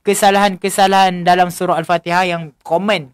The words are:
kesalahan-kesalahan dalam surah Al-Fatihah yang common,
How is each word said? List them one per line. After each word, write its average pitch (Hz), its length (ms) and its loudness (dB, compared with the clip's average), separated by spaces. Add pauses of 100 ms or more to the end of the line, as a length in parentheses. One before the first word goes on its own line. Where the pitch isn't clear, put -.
kesalahan-kesalahan 196 1200 0
dalam 180 240 2
surah 175 320 -2
Al-Fatihah 175 480 -2
yang 165 320 -8
common, 170 520 -2